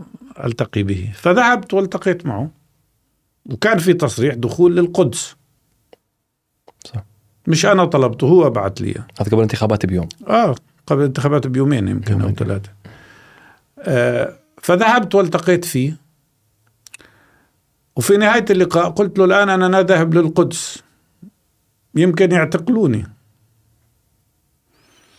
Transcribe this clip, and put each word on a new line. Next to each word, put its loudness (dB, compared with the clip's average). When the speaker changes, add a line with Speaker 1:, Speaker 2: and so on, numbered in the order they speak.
Speaker 1:
ألتقي -4
به، -6
فذهبت 0
والتقيت -4
معه، -6
وكان 0
في 2
تصريح -2
دخول 2
للقدس. 0
Speaker 2:
صح. -12
Speaker 1:
مش 2
أنا 2
طلبته، 0
هو 4
بعت -4
لي -6
إياه. -8
Speaker 2:
هذا -4
قبل 2
الانتخابات 0
بيوم؟ -4
Speaker 1:
آه، 0
قبل 0
الانتخابات 0
بيومين 0
يمكن -4
أو 0
Speaker 2:
يومين. -2
Speaker 1:
ثلاثة. -6
آه، -2
فذهبت 2
والتقيت 0
فيه، -4
وفي 2
نهاية 2
اللقاء 2
قلت -2
له: 4
"الآن 4
أنا 2
ذاهب 2
للقدس، -2
يمكن 2
يعتقلوني." 0